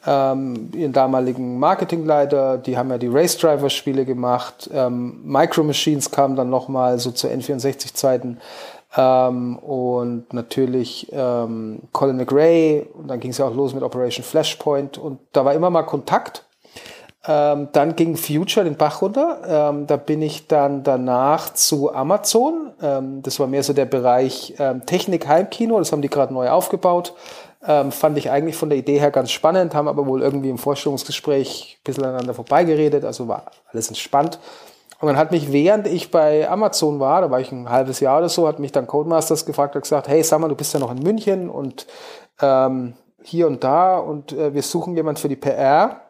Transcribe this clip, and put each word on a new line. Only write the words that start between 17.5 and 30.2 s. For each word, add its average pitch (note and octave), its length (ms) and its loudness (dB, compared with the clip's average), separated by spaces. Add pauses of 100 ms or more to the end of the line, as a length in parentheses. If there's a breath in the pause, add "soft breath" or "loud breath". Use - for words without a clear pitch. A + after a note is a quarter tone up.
dann D#3 240 2
ging E3 220 2
Future F3 480 0
den D3 120 -2
Bach D3 260 0
runter, C#4 440 0
ähm, D3 400 0
da D3 100 0
bin D#3 240 -2
ich D3+ 280 -6
dann C#3+ 340 2
danach C3 720 2
zu C#3+ 400 0
Amazon, A3+ 760 0 (100)
ähm, C3+ 400 -4
das C3 160 -6
war C#3 80 0
mehr C3+ 160 0
so C#3+ 100 0
der C3+ 140 2
Bereich, B2+ 720 0
ähm, C3 260 -2
Technik, F3 440 -2
Heimkino, G3+ 500 2
das D#3 140 0
haben D3 100 -2
die C#3 80 -2
grad C3+ 220 0
neu B2+ 180 -2
aufgebaut. F3+ 640 0 (500 loud breath)
Ähm, C#3+ 280 2
fand D3+ 260 2
ich C#3 100 -4
eigentlich D3+ 280 0
von D#3 140 -2
der C#3+ 80 2
Idee C#3+ 200 2
her C#3+ 140 4
ganz B2+ 180 0
spannend, E3+ 420 2
haben D3+ 140 0
aber C#3+ 220 -2
wohl C3 120 0